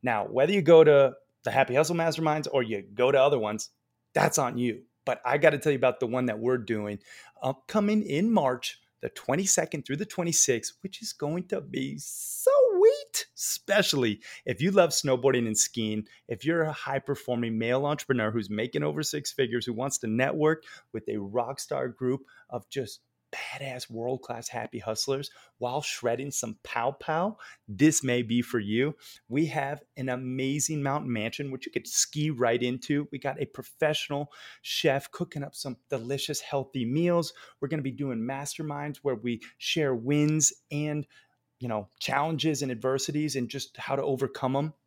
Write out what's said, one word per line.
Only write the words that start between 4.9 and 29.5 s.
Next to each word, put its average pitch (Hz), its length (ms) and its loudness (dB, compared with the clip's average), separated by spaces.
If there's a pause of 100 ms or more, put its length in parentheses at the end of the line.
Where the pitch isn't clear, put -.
But 127 180 -2
I 127 140 2
gotta 147 180 6
tell 147 160 0
you 135 60 0
about 123 220 2
the 127 60 0
one 127 200 0
that 110 120 -2
we're 123 200 0
doing 104 400 -4 (440)
upcoming 208 600 0
in 185 280 0
March, 139 480 0 (220)
the - 80 -6
twenty-second 160 760 -2
through 139 100 -4
the 190 80 -4
twenty-sixth, 165 760 0
which - 180 -12
is - 120 -10
going 165 340 -6
to 190 140 -4
be 135 400 -6
sweet, 523 1300 2 (100)
especially - 840 0 (240)
if 123 160 -4
you 190 120 2
love 175 180 6
snowboarding 127 560 2
and 107 100 -2
skiing, 107 480 -2 (220)
if 113 180 -10
you're 165 180 0
a 156 100 -2
high-performing 127 840 -4
male 123 300 0
entrepreneur 127 460 0
who's 107 180 -2
making 127 320 -2
over 151 220 -2
six 147 260 -6
figures, 120 340 -2
who 123 80 -6
wants 127 260 -4
to 117 100 -6
network 151 560 0 (280)
with 113 160 -8
a 107 100 -4
rock 117 420 -4
star 135 260 -4
group 127 360 -4 (280)
of 120 200 -8
just 131 280 -8 (320)
badass, 131 600 -10
world-class 120 580 -6
happy 120 300 -8
hustlers 135 520 -4 (280)
while 127 240 -4
shredding 123 480 -4
some 113 320 -6
pow 120 300 -2
pow, 170 440 -2 (320)
this 143 340 4
may 123 200 0
be 117 180 2
for 120 180 -2
you. 117 360 0 (340)
We 143 180 0
have 143 360 -4 (160)